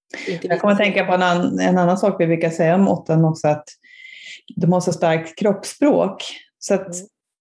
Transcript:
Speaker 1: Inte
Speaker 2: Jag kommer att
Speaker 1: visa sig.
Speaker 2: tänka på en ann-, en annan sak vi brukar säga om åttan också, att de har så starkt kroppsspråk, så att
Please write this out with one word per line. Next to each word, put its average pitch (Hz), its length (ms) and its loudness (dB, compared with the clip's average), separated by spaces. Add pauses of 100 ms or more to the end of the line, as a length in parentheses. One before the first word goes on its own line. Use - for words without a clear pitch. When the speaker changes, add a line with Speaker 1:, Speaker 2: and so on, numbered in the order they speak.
(280)
Speaker 1:
Inte 185 180 -6
Speaker 2:
Jag 175 140 2
kommer 208 140 2
att 202 60 0
Speaker 1:
visa 214 40 2
sig. 196 80 0
Speaker 2:
tänka 185 120 0
på 185 100 0
en 180 80 2
ann-, 180 380 0
en 185 180 2
annan 175 200 2
sak 190 220 0
vi 170 60 2
brukar 165 240 0
säga 165 240 2
om 196 140 4
åttan 165 360 2
också, 160 240 0
att 151 160 0 (920)
de 170 160 2
har 180 80 4
så 180 120 -2
starkt 165 460 -2
kroppsspråk, 196 840 0 (360)
så - 160 -2
att 190 200 -6 (460)